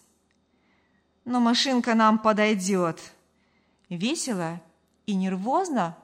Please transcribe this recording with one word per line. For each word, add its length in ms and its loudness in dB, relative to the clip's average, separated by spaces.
Но 140 0
машинка 540 2
нам 240 6
подойдет», 800 0
весело 720 -6
и 100 -4
нервозно 880 -2